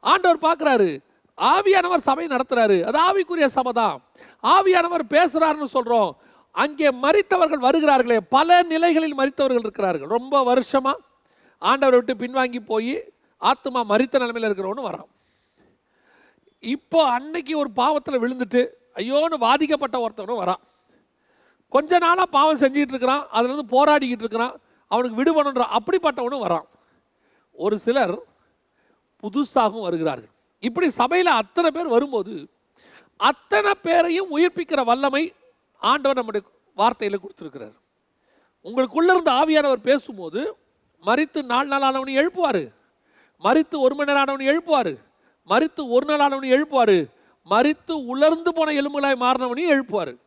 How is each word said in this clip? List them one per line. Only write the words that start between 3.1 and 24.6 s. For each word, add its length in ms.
சபை 260
தான். 240
ஆவியானவர் 600
பேசுறாருன்னு 640
சொல்றோம். 340
அங்கே 340
மரித்தவர்கள் 600
வருகிறார்களே, 520
பல 320
நிலைகளில் 580
மரித்தவர்கள் 440
இருக்கிறார்கள். 520
ரொம்ப 180
வருஷமா 480
ஆண்டவரை 360
விட்டு 160
பின்வாங்கி 460
போய் 220
ஆத்துமா 380
மரித்த 300
நிலைமையில 260
இருக்கிறவனு 400
வரான். 200
இப்போ 380
அன்னைக்கு 420
ஒரு 180
பாவத்துல 460
விழுந்துட்டு 400
ஐயோன்னு 340
வாதிக்கப்பட்ட 520
ஒருத்தவனும் 440
வரான். 200
கொஞ்ச 260
நாளா 260
பாவம் 260
செஞ்சுக்கிட்டு 320
இருக்கிறான், 300
அதுல 180
இருந்து 220
போராடிக்கிட்டு 500
இருக்கிறான், 300